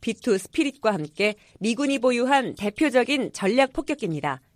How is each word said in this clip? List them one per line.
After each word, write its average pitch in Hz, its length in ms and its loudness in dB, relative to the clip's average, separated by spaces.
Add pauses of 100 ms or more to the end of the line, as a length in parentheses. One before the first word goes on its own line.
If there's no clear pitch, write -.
비투 226 380 -2
스피릿과 262 560 -2
함께 208 400 -2 (240)
미군이 262 400 0
보유한 254 560 2
대표적인 247 800 0
전략 254 400 2
폭격기입니다. 156 680 -4 (160)